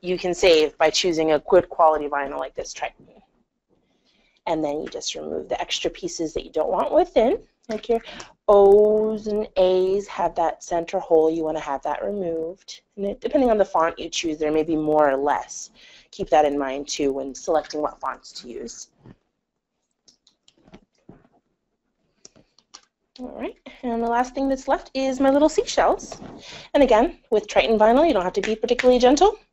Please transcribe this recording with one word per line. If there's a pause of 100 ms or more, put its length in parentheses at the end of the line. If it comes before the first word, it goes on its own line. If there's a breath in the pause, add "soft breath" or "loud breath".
you
can
save
by
choosing
a (100)
good
quality
vinyl
like
this
Triton. (1400)
And
then
you
just
remove
the
extra
pieces
that
you
don't
want
within, (300)
like
your (480 loud breath)
O's
and
A's
have
that
center
hole,
you
wanna
have
that
removed. (160)
And
it,
depending
on
the
font
you
choose,
there
may
be
more
or
less. (400 soft breath)
Keep
that
in
mind
too
when
selecting
what
fonts
to
use. (4000)
All (100)
right, (260)
and
the
last
thing
that's
left
is
my
little
seashells. (540 loud breath)
And
again, (120)
with
Triton
vinyl,
you
don't
have
to
be
particularly
gentle. (140)